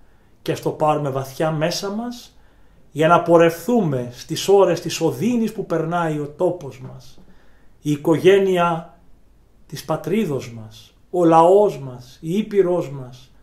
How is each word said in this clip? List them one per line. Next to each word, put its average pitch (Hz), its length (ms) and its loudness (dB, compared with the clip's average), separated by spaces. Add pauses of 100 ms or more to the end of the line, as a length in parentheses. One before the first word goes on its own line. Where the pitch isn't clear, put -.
(420)
και 165 100 -4
ας 139 80 -6
το - 100 -4
πάρουμε 151 400 -2
βαθιά 135 400 -6
μέσα 170 400 -4
μας 240 460 -10 (560)
για 156 160 0
να 170 140 4
πορευθούμε 165 880 2
στις - 360 -8
ώρες 185 320 4
της - 200 -8
οδύνης 202 520 -2
που - 140 -10
περνάει 160 520 -4
ο 143 180 -8
τόπος 156 440 -4
μας, - 400 -18 (600)
η 147 80 -4
οικογένεια 170 1080 2 (680)
της - 180 -16
πατρίδος 156 680 -4
μας, 110 420 -20 (160)
ο 180 140 0
λαός 165 540 6
μας, 127 420 -16
η 165 160 -4
ήπειρός 175 540 0
μας, 135 420 -16 (100)